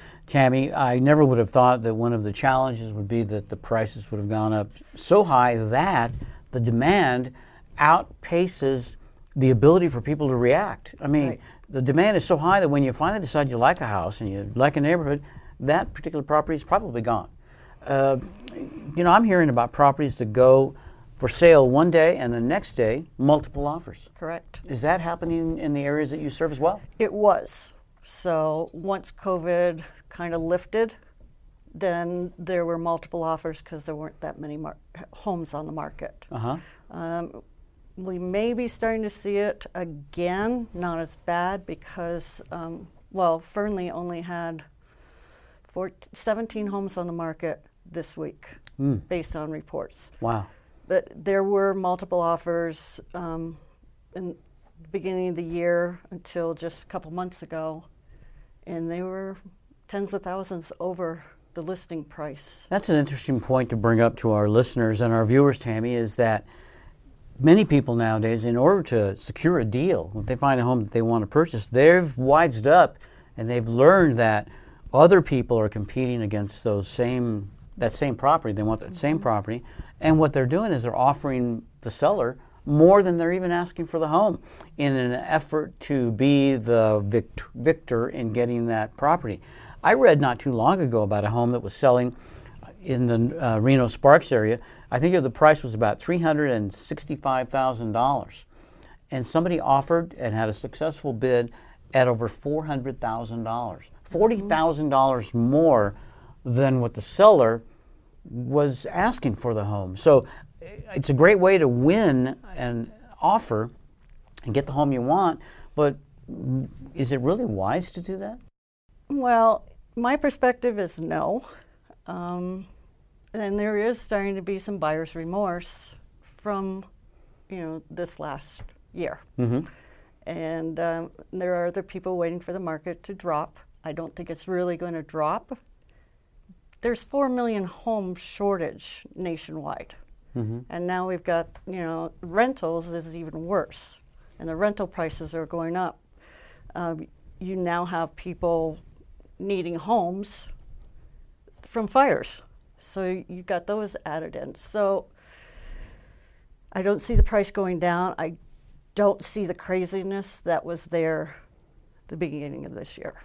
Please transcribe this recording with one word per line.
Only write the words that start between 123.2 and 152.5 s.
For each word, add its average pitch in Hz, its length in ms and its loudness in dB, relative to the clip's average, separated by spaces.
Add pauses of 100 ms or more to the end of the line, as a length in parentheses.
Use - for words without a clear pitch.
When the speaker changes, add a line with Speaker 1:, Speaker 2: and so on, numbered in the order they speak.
Speaker 2:
and 208 240 -4
there 208 180 -2
is 233 240 -2
starting 196 360 -4
to 190 60 -10
be 190 160 -6
some 196 200 -10
buyer's 156 360 -4
remorse 175 800 -8 (440)
from, 196 460 -8 (640)
you 190 100 -12
know, 160 320 -10
this 170 280 -10
last 143 440 -14 (320)
year. 170 260 -8 (180)
Speaker 1:
Mm-hmm. 123 280 -2 (600)
Speaker 2:
And, 165 540 -8
um, 165 300 -4 (220)
there 180 240 -4
are 175 100 -2
other 180 160 -6
people 185 340 -8
waiting 175 240 -4
for 180 120 -12
the 190 80 -6
market 165 440 -10
to 202 100 -12
drop. 165 440 -6 (260)
I 160 80 -10
don't 135 240 -10
think 170 140 -12
it's - 180 -14
really 180 280 -2
gonna 170 260 -8
drop. 160 560 -4 (1200)
There's 233 220 -4
four 277 260 -2
million 233 360 -2
home 190 500 -6
shortage - 880 -6 (100)
nationwide. 156 800 -10 (420)
Speaker 1:
Mm-hmm. 117 240 -6 (100)
Speaker 2:
And 175 160 -6
now 185 220 -4
we've 175 160 -6
got, 170 240 -2 (180)
you 185 140 -10
know, 165 400 -8
rentals 175 680 -2
is 165 280 -10
even 160 300 -10
worse. - 520 -6 (400)
And 165 100 -10
the 160 80 -6
rental 202 300 -2
prices 165 480 -8
are 160 120 -6
going 170 300 -6
up. 180 220 -6 (760)
Um, 165 320 -8 (340)
you 190 160 -8
now 175 280 -2
have 165 320 -6
people 165 640 -2 (600)
needing 180 380 -4
homes 190 720 -4 (1160)
from 220 260 -6
fires. - 540 0 (340)